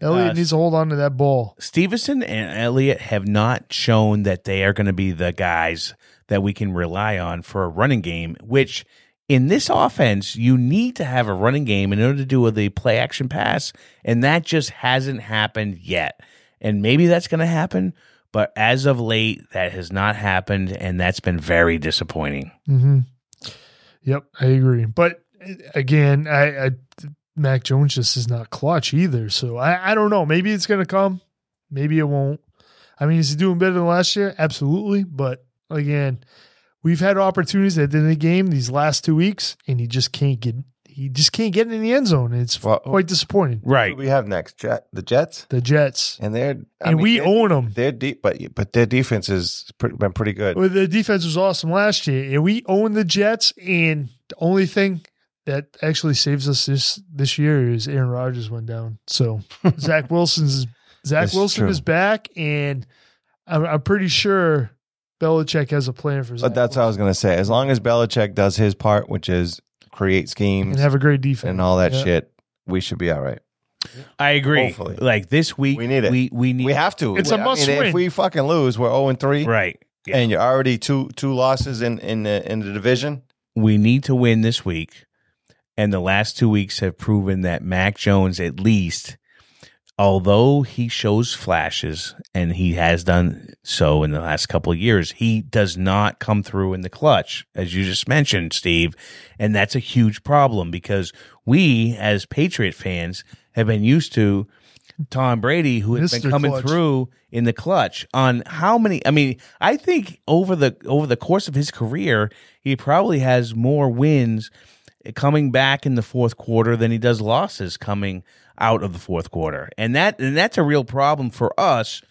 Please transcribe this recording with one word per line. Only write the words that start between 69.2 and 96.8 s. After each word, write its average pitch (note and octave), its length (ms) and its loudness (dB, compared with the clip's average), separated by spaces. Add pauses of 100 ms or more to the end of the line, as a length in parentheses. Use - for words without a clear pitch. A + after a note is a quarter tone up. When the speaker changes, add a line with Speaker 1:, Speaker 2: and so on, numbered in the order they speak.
Speaker 3:
is F2 320 -2 (320)
create F#2+ 360 0
schemes G2 460 -2
Speaker 1:
And C3+ 60 -2
have C#3 160 2
a - 20 2
great C#3+ 220 2
defense. C3 280 -2
Speaker 3:
and F#2 120 -2
all F#2 160 2
that F2+ 160 2
Speaker 1:
Yeah. - 100 -2
Speaker 3:
shit, E2+ 300 0 (340)
we F#2 140 -2
should - 180 -8
be E2+ 140 -2
all C#2+ 80 -4
right. C2 180 -6 (800)
Speaker 2:
I C#3+ 120 2
agree. C#3+ 340 2
Speaker 3:
Hopefully. F2+ 320 -6
Speaker 2:
Like, A2 320 0
this D#3 280 0
week, C#3 220 -2
Speaker 3:
We A#2+ 80 -6
need C3 160 0
it. F#2+ 80 2
Speaker 2:
we, B2+ 220 0
we B2+ 200 0
need B2+ 140 -2
Speaker 3:
We C#3 60 2
have D#3+ 240 0
to. A2 200 -2
Speaker 1:
It's F#3 140 0
a A#3 40 2
Speaker 3:
I - 20 2
mean, G#3+ 80 -2
Speaker 1:
must A#3+ 240 0
Speaker 3:
if G3+ 100 2
Speaker 1:
win. A3 160 0
Speaker 3:
we F3+ 140 0
fucking F3 340 -2
lose, C#3 340 2
we're A#2 160 0
oh C3+ 160 2
and B2+ 120 -2
three. C#3+ 240 0
Speaker 2:
Right. G#2+ 340 0 (280)
Yeah. A#2 100 0
Speaker 3:
And B2 120 2
you're F#2 120 2
already C3 360 2
two, C3+ 380 -2
two C3+ 180 -4
losses B2+ 500 0
in, A#2 180 -4
in A2 240 -4
the, G#2 260 -2
in A2 100 -4
the G2 120 -8
division. B2+ 500 -2 (320)
Speaker 2:
We G#2+ 240 4
need A#2+ 260 4
to C3+ 120 0
win A#2 240 4
this A2+ 240 0
week. E2 400 -8 (720)
And G#2 160 2
the F#2+ 80 0
last G2 360 0
two A#2 120 4
weeks G#2 320 0
have F#2 180 -4
proven G2 440 0
that F2 200 -2
Mac F#2 340 0
Jones, F#2+ 440 2
at D#2+ 180 -6
least, G2 580 0 (800)
although G2+ 640 4
he A#2+ 260 -6
shows A2+ 440 0
flashes, D#2+ 840 -4 (200)
and F2 180 0
he F2 220 0
has E2+ 300 2
done F2 440 0 (140)
so D2+ 400 2
in D2+ 80 0
the D2+ 100 -4
last D#2 260 -4
couple F2 260 -2
of E2+ 60 -2
years, G2 340 0
he A2+ 280 0
does F#2+ 360 -2
not F#2+ 420 0
come G#2 240 -2
through F#2+ 320 -4
in F#2 80 -8